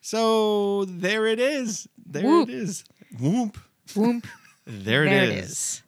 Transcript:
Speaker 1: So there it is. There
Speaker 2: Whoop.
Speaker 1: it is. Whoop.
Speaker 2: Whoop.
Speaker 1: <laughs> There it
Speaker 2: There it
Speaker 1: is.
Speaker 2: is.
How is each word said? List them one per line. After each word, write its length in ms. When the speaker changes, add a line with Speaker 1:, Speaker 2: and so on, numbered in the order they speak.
Speaker 1:
So 840
there 400
it 140
is. 480
There 180
Speaker 2:
Whoop. 260
Speaker 1:
it 60
is. 280
Whoop. 380
Speaker 2:
Whoop. 320
Speaker 1:
<laughs> 200
There 380
it 40
Speaker 2:
There 140
it 60
Speaker 1:
is. 220
Speaker 2:
is. 360